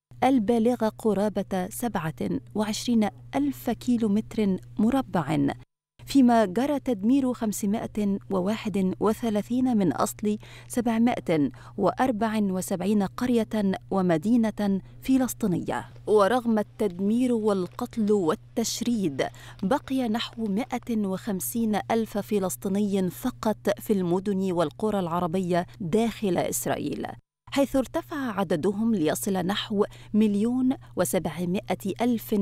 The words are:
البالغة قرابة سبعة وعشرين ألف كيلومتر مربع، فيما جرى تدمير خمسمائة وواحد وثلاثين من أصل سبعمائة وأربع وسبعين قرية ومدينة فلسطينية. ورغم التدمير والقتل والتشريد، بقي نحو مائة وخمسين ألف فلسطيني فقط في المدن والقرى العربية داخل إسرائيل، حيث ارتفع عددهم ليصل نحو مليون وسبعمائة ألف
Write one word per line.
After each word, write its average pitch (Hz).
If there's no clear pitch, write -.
البالغة 233
قرابة 196
سبعة 190
وعشرين 214
ألف 277
كيلومتر 220
مربع، 180
فيما 240
جرى 226
تدمير 254
خمسمائة 208
وواحد 190
وثلاثين 226
من 190
أصل 208
سبعمائة 226
وأربع 214
وسبعين 190
قرية 220
ومدينة 196
فلسطينية. 233
ورغم 214
التدمير 208
والقتل 208
والتشريد، 202
بقي 254
نحو 226
مائة 220
وخمسين 196
ألف 226
فلسطيني 196
فقط -
في -
المدن 190
والقرى 175
العربية 175
داخل 202
إسرائيل، -
حيث 277
ارتفع 269
عددهم 196
ليصل 160
نحو 196
مليون 226
وسبعمائة 180
ألف 233